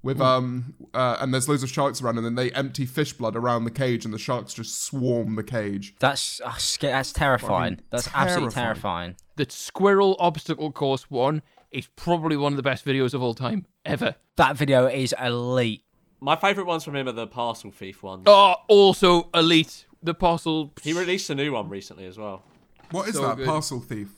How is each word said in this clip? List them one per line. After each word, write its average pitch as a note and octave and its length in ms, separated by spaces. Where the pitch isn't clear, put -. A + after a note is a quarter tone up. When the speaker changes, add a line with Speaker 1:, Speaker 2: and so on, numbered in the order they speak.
Speaker 1:
with, C3 140
Speaker 2:
Hmm. C#3 60
Speaker 1:
um, B2+ 520
uh, B2 260
and C3 120
there's C3 160
loads C#3+ 140
of C3+ 80
sharks C#3 320
around, A#2 140
and A2+ 100
then A#2 80
they B2+ 180
empty C3+ 340
fish C#3+ 260
blood A2 240
around A#2+ 280
the A#2 60
cage, A#2+ 360
and A2 80
the A2+ 40
sharks A#2+ 360
just - 280
swarm A#2 540
the G#2+ 80
cage. G2+ 560
Speaker 3:
That's, - 400
uh, - 160
sca-, - 320
that's C3+ 240
terrifying. G2+ 640
Speaker 1:
Fucking - 160
Speaker 3:
That's B2 240
absolutely B2+ 400
Speaker 1:
terrifying. G2+ 580
Speaker 3:
terrifying. F#2 40
Speaker 2:
The C#3+ 140
squirrel G3 680
obstacle D#3 540
course C3+ 380
one C#3+ 320
is C3+ 240
probably D#3+ 420
one C#3+ 160
of C#3+ 40
the C3+ 60
best C3 220
videos C3 300
of B2+ 80
all A#2+ 120
time, C3 320
ever. - 320
Speaker 3:
That C#3+ 200
video C3 320
is C3 340
elite. A#2+ 600
Speaker 4:
My C#3+ 140
favourite F#3+ 320
ones E3 160
from C#3+ 140
him C3+ 100
are B2 60
the A2+ 160
parcel A#2 420
thief F#2+ 320
ones. F#2+ 240
Speaker 2:
Oh, G3 300
also F#3+ 680
elite. E3 540
The E3 120
parcel. D#3+ 580
Speaker 4:
He D3+ 100
released F3+ 380
a D3+ 60
new C#3+ 160
one A2 160
recently F#2+ 380
as F#2 120
well. G2+ 240
Speaker 1:
What F#3+ 180
is A3 60
Speaker 2:
So C#3 80
Speaker 1:
that? B2 160
Speaker 2:
good. C3+ 80
Speaker 1:
Parcel D3+ 340
thief? G#2 380